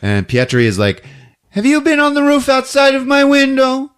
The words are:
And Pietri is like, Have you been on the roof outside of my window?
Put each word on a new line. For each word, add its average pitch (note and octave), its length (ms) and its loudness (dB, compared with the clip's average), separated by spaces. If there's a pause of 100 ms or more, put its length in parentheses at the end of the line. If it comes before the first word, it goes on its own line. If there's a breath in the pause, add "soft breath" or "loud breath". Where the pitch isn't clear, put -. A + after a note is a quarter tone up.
And G2+ 260 -2
Pietri B2 360 0
is G#2 160 0
like, G2+ 240 -2 (460 loud breath)
Have G#3 160 -6
you D4 160 2
been D4+ 180 0
on D4 140 0
the C#4+ 100 -2
roof C#4+ 260 0
outside C4+ 460 0
of C4 100 -4
my C#4 180 2
window? C4+ 760 0